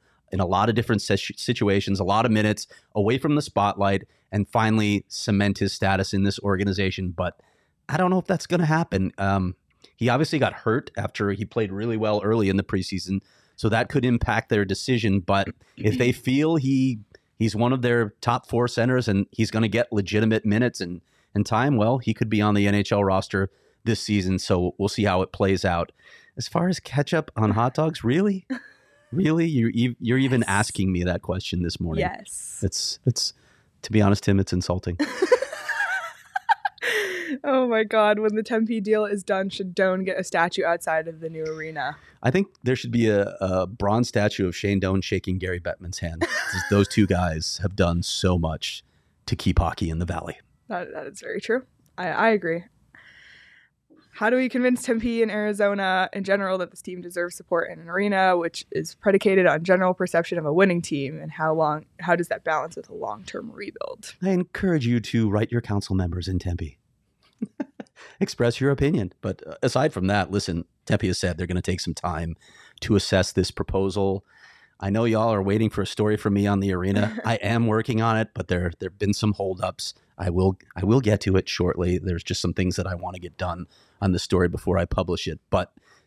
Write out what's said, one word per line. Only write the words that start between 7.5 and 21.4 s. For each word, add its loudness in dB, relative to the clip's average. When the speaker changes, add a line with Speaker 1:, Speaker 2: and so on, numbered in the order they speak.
Speaker 1:
I -2
don't 2
know 2
if -4
that's -2
gonna 2
happen. 0
Um, 0
he 0
obviously 2
got 0
hurt -2
after -2
he -4
played -4
really -4
well 0
early 2
in 4
the 2
preseason, -4
so 0
that 0
could 2
impact 0
their 4
decision. 0
But 0
if 0
they 2
feel 0
he, 2
he's 0
one 2
of 0
their 2
top 0
four 2
centers 0
and 2
he's -2
gonna 2
get 0
legitimate 2
minutes 2
and, -8
and 2